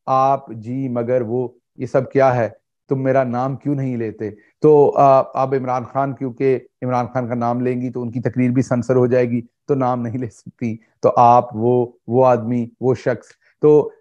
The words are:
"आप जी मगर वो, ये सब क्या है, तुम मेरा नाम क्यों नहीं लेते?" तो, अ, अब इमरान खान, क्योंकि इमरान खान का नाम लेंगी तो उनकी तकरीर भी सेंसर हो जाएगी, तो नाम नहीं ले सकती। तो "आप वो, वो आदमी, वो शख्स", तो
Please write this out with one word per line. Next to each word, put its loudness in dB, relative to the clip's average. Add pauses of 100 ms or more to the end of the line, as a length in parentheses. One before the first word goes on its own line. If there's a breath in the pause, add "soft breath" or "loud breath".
"आप 0
जी -8
मगर -2
वो, -6 (240)
ये -6
सब -2
क्या 4
है, -2 (300)
तुम -2
मेरा 2
नाम -4
क्यों -6
नहीं -6
लेते?" -8 (260 soft breath)
तो, 6
अ, 4
अब -2
इमरान -4
खान, -4
क्योंकि -4 (140)
इमरान -2
खान -6
का -6
नाम -2
लेंगी -4
तो -8
उनकी -8
तकरीर 0
भी 0
सेंसर -2
हो 4
जाएगी, 0 (280)
तो -2
नाम -2
नहीं -6
ले -6
सकती। -10 (220)
तो 4
"आप 6
वो, -2 (100)
वो 2
आदमी, 0 (100)
वो 0
शख्स", -6 (340)
तो 4